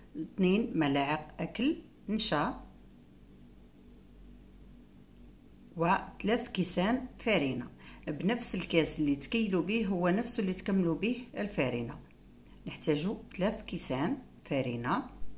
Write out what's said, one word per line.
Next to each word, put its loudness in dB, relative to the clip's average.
اثنين 2
ملاعق 2
اكل 0
نشا 2
وثلاث 0
كيسان 2
فارينه، 2
بنفس 0
الكاس 2
اللي 2
تكيلوا 0
به 0
هو 2
نفسه 2
اللي 2
تكملوا 2
به -2
الفارينه. -2
نحتاج 0
ثلاث 0
كيسان -2
فارينه، -2